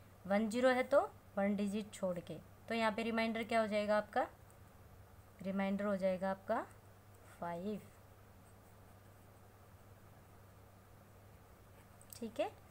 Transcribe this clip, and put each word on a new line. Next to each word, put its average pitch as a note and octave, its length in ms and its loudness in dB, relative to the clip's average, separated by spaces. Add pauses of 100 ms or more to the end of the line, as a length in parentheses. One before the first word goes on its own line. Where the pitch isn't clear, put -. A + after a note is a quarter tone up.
(260)
वन G#3 240 2
ज़ीरो B3 180 4
है B3+ 160 6
तो C#4+ 160 6 (360)
वन G3+ 200 4
डिजिट G#3 360 -2
छोड़ F3+ 280 -2
के, E3 160 -10 (320)
तो A3+ 60 -2
यहाँ A3+ 180 2
पे A3+ 100 -2
reminder A3+ 420 0
क्या A3+ 160 2
हो A3 60 2
जाएगा G#3 320 2
आपका, B3 280 0 (1160)
Reminder G3 420 0
हो G3+ 120 2
जाएगा F#3 340 0
आपका A3+ 320 -2 (800)
फ़ाइव, F3 400 -4 (4000)
ठीक A3+ 220 -4
है। G4 100 0 (200)